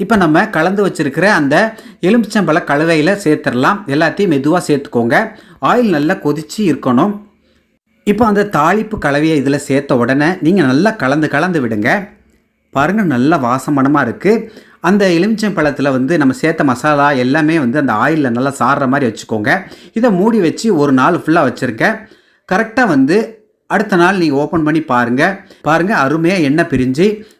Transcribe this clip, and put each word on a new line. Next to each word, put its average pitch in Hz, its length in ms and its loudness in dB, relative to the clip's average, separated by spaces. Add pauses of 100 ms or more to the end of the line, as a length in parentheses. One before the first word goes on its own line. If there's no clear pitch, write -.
இப்ப 226 180 0
நம்ம 160 180 4 (160)
கலந்து 190 300 0
வச்சிருக்கிற 160 400 -2 (140)
அந்த 143 160 0 (520)
எலுமிச்சம்பழ 190 520 0 (100)
கலவையில 156 420 2 (120)
சேர்த்துடலாம். 151 540 0 (160)
எல்லாத்தையும் 165 400 0
மெதுவா 151 340 0
சேர்த்துக்கோங்க. 131 480 0 (540)
ஆயில் 220 260 2
நல்லா 156 180 0 (100)
கொதிச்சு 151 360 -4 (100)
இருக்கணும். 135 420 0 (1000)
இப்போ 214 180 0
அந்த 202 160 0 (100)
தாளிப்பு 196 480 0
கலவையை 151 380 0
இதுல 139 160 0 (100)
சேர்த்த 135 360 0
உடனே 143 260 0 (160)
நீங்க 180 240 4
நல்லா 175 220 2 (100)
கலந்து 143 320 0
கலந்து 165 300 0
விடுங்க. 113 280 -2 (840)
பாருங்க, 156 280 0 (100)
நல்லா 143 320 2
வாசமனமா 135 600 0
இருக்கு. 170 280 0 (560)
அந்த 202 140 2 (140)
எலுமிச்சம்பழத்துல 160 800 -2
வந்து 143 240 0
நம்ம 131 180 2
சேர்த்த 160 300 0
மசாலா 143 360 0 (200)
எல்லாமே 156 400 2
வந்து 127 160 0
அந்த 123 120 0 (120)
ஆயில்ல 147 320 0
நல்லா 135 140 -2 (100)
சாறுற 135 320 0
மாதிரி 135 160 0
வச்சுக்கோங்க. 110 420 -4 (480)
இதை 240 180 2
மூடி 220 300 2
வச்சு - 180 -4 (160)
ஒரு 139 200 2
நாள் 156 240 2
ஃபுல்லா 160 240 2
வச்சிருங்க. 123 420 -2 (600)
கரெக்டா 220 420 0
வந்து 139 240 2 (560)
அடுத்த 202 260 0
நாள் 185 200 0
நீங்க 147 200 0
ஓப்பன் 151 260 -2
பண்ணி 156 220 0
பாருங்க. 123 340 0 (440)
பாருங்க, 170 260 0 (120)
அருமையா 165 300 0 (120)
எண்ணெய் 156 240 0
பிரிஞ்சு 127 340 0 (360)